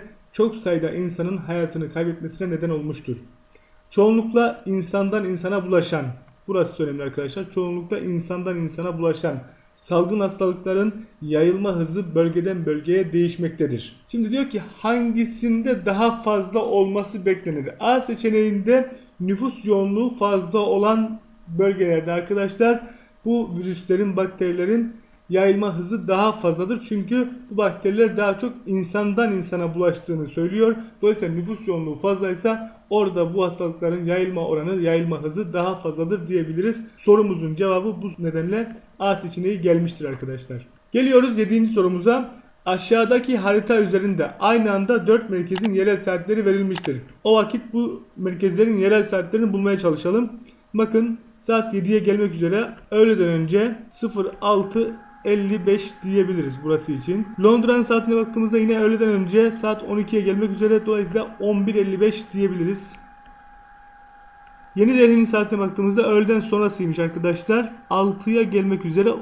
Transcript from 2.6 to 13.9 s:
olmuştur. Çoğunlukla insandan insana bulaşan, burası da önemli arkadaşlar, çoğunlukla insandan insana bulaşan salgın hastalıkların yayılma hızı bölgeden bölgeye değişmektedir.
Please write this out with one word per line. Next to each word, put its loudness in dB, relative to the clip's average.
olmuştur. -6
Çoğunlukla 2
insandan -2
insana -4
bulaşan, 0
burası -2
da -2
önemli -4
arkadaşlar, -8
çoğunlukla -4
insandan -6
insana -6
bulaşan -2
salgın 0
hastalıkların -2
yayılma 2
hızı -4
bölgeden 0
bölgeye -2
değişmektedir. -2